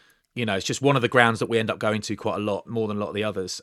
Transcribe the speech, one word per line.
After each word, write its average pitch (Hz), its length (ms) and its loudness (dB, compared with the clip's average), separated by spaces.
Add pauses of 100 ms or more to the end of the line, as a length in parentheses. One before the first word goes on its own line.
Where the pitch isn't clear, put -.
(340)
you 120 100 -4
know, 101 120 0
it's 92 100 -4
just 131 160 -4
one 139 140 4
of 120 60 0
the 120 60 4
grounds 117 300 6
that 117 100 -2
we 117 120 2
end 110 100 0
up 92 80 -4
going 107 240 0
to 107 140 -6
quite 104 200 -4
a 101 40 -4
lot, 104 260 -4
more 110 220 -4
than 104 80 -6
a 104 40 -4
lot 101 100 -4
of 95 40 -8
the 104 100 -2
others, 95 380 -6